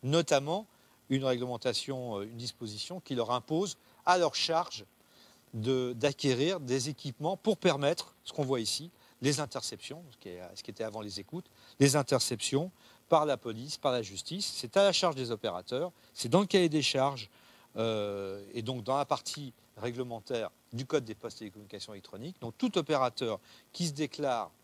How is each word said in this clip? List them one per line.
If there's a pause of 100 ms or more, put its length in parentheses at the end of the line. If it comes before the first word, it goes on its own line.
notamment (440)
une
réglementation,
euh,
une
disposition
qui
leur
impose (300)
à
leur
charge (680)
de,
d'acquérir
des
équipements
pour
permettre, (100)
ce
qu'on
voit
ici, (320)
les
interceptions,
ce
qui
est, (140)
ce
qui
était
avant
les
écoutes, (340)
les
interceptions (380)
par
la
police,
par
la
justice.
C'est
à
la
charge
des
opérateurs, (200)
c'est
dans
le
cahier
des
charges, (460)
euh,
et
donc
dans
la
partie (240)
réglementaire (240)
du
Code
des
postes
et
des
communications
électroniques.
Donc
tout
opérateur (320)
qui
se
déclare (140)